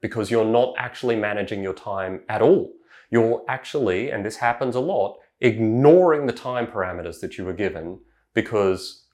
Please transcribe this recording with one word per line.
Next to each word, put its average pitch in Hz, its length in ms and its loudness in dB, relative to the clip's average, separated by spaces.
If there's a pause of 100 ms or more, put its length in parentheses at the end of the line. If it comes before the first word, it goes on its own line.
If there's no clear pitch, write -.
because 107 280 -4
you're 113 140 4
not 120 320 2
actually 123 400 -4
managing 104 460 -4
your 95 100 -4
time 95 560 -8
at 107 140 -2
all. 151 320 4 (360)
You're 113 380 2
actually, 123 640 -2
and 104 160 -6
this 110 100 -8
happens 120 380 -2
a 127 60 -2
lot, 139 380 -2 (220)
ignoring 139 840 4
the 120 80 -2
time 123 320 -6
parameters 90 540 -6
that - 180 -10
you 92 80 -8
were 92 80 -6
given 87 460 -6 (340)
because, 101 800 -2